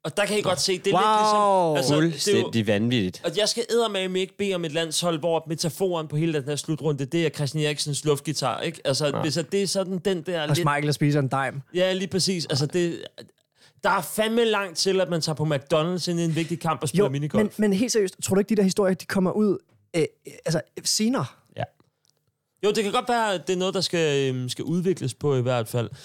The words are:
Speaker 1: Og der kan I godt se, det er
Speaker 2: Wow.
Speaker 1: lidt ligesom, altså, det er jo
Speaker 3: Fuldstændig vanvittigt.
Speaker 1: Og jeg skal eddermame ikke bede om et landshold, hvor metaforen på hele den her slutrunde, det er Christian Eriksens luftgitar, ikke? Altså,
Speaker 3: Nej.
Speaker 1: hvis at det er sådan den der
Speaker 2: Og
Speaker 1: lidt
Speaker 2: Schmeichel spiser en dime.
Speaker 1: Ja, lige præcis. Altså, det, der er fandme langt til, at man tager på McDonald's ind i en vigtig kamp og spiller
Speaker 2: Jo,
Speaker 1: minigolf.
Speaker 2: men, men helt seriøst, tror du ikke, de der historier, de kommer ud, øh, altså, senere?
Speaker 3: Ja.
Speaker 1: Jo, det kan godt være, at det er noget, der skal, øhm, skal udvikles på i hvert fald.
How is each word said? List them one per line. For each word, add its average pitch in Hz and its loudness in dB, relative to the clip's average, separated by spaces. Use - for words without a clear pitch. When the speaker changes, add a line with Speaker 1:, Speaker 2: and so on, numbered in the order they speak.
Speaker 1:
Og 160 -6
der 208 0
kan 208 -2
I 202 0
godt 185 -2
se, 190 0
det 196 0
er 208 4
Speaker 2:
Wow. 156 2
Speaker 1:
lidt - 2
ligesom, - -
altså, 139 2
det 151 4
er 156 6
jo 170 4
Speaker 3:
Fuldstændig 110 0
vanvittigt. 107 2
Speaker 1:
Og 165 -2
jeg 208 2
skal 226 -2
eddermame 196 0
ikke 190 -6
bede 202 -2
om 170 -4
et 156 -4
landshold, 165 -2
hvor 160 0
metaforen 165 -2
på 147 -4
hele 165 2
den 147 0
her 147 -4
slutrunde, 143 -2
det 165 0
er 147 2
Christian 147 -2
Eriksens 147 -2
luftgitar, 143 0
ikke? 165 -6
Altså, 143 0
Speaker 3:
Nej. - -2
Speaker 1:
hvis 151 -2
at 165 -4
det 196 2
er 196 0
sådan 190 -2
den 185 -2
der 170 -4
Speaker 2:
Og 151 -2
Speaker 1:
lidt 151 2
Speaker 2:
Schmeichel 147 2
spiser 147 2
en 135 0
dime. 135 -2
Speaker 1:
Ja, 185 2
lige 185 -2
præcis. 180 -2
Altså, 143 0
det, 170 -2
der 190 4
er 185 2
fandme 220 0
langt 202 0
til, 190 2
at 180 0
man 170 0
tager 147 -2
på 151 -2
McDonald's 156 0
ind 170 0
i 170 2
en 165 0
vigtig 165 -2
kamp 160 -2
og 156 -4
spiller 196 2
Speaker 2:
Jo, 139 2
Speaker 1:
minigolf. 147 0
Speaker 2:
men, 214 0
men - 2
helt 233 0
seriøst, 196 0
tror - -2
du 190 4
ikke, 202 2
de 220 2
der 208 4
historier, 190 4
de - -8
kommer 185 2
ud, 208 2
øh, 160 2
altså, 165 0
senere? 214 0
Speaker 3:
Ja. - -6
Speaker 1:
Jo, 202 4
det 214 0
kan 202 -2
godt 247 0
være, 226 2
at 170 -6
det 185 0
er 180 0
noget, 185 0
der 196 0
skal, 143 0
øhm, 127 -4
skal 123 -8
udvikles 165 -2
på 143 0
i 127 2
hvert 120 0
fald. 117 -4